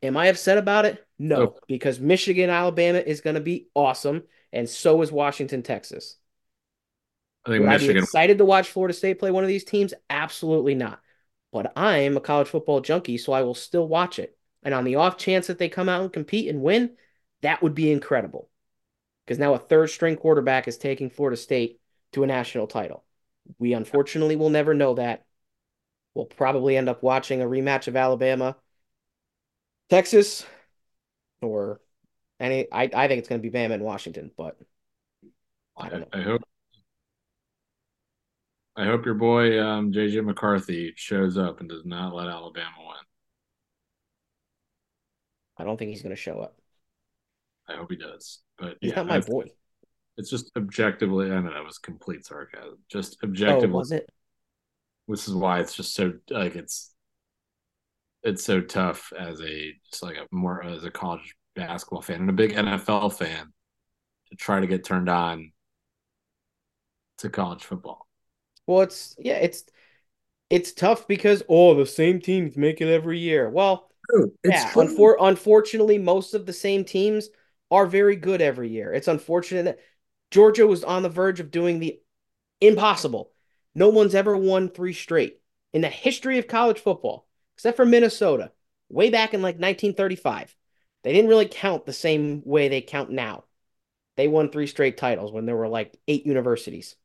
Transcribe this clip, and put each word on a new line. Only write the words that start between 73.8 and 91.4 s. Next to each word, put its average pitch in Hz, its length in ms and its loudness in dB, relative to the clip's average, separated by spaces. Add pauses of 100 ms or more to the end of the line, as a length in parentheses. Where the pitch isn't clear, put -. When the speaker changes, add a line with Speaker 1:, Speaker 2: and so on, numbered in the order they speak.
Speaker 2:
True. 156 220 4 (120)
It's 175 200 4
Speaker 1:
yeah, 110 80 -4
Speaker 2:
true. - 160 6
Speaker 1:
unfor-, 214 320 8
unfortunately, 214 800 4
most 185 360 0
of 202 120 -6
the 180 80 -12
same 196 320 -2
teams 208 440 -2 (400)
are 196 160 6
very 202 300 4
good 185 260 -2
every 127 280 0
year. 110 240 -6
It's 135 160 -2
unfortunate 175 540 -2
that 175 160 -4 (520)
Georgia 214 340 8
was 190 200 2
on 185 180 -2
the 180 60 -2
verge 180 320 -2
of 147 100 -14
doing 170 280 -2
the 165 200 -6 (640)
impossible. 196 680 4 (440)
No 180 140 8
one's 214 260 6
ever 196 220 2
won 190 320 2
three 180 240 -8
straight - 480 -2 (320)
in 160 80 0
the 156 80 0
history 254 500 -2
of 240 80 -6
college 233 320 2
football, - 480 -4 (280)
except 240 200 -2
for 247 100 4
Minnesota, 214 680 4 (360)
way 214 200 4
back 220 240 0
in, 196 80 -2
like, 175 180 -4
nineteen 190 340 -2
thirty-five. 185 640 -4 (480)
They 127 80 -2
didn't 214 180 6
really 220 180 8